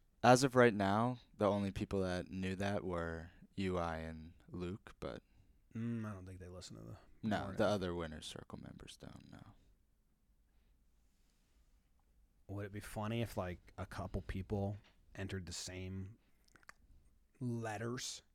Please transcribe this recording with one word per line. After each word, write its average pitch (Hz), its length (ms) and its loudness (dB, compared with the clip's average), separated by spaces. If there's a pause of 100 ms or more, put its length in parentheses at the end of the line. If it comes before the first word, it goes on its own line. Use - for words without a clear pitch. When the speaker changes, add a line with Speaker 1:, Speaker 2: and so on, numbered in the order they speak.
(220)
Speaker 1:
As 123 220 10
of 135 100 4
right 120 180 10
now, 104 440 4 (220)
the 104 120 6
only 101 220 2
people 101 300 0
that 90 280 0
knew 92 240 -2
that 98 300 0
were 82 460 -4 (260)
you, 92 220 0
I, 85 180 -2
and 80 340 -8 (220)
Luke, 90 480 -6
but 64 220 -8 (540)
Speaker 2:
Mm, 113 300 -4
I 107 60 -6
don't 95 120 -12
think 92 140 -12
they 90 80 -14
listen 90 300 -14
to 55 80 -14
the - 440 -10
Speaker 1:
No, 101 100 2
Speaker 2:
morning. 65 180 -4
Speaker 1:
the 110 100 4
other 92 280 2
Winner's 80 320 -6
Circle - 360 -12
members - 380 -16
don't - 320 -16
know. - 220 -18 (3000)
Speaker 2:
Would 101 180 -6
it 98 60 -12
be 104 80 -6
funny 113 420 0
if, - 140 -4
like, 92 220 -2 (200)
a 92 80 -6
couple 95 360 -4
people 101 560 -2 (380)
entered 98 300 -4
the 87 60 -10
same 92 560 -6 (1300)
letters? 117 840 -4 (120)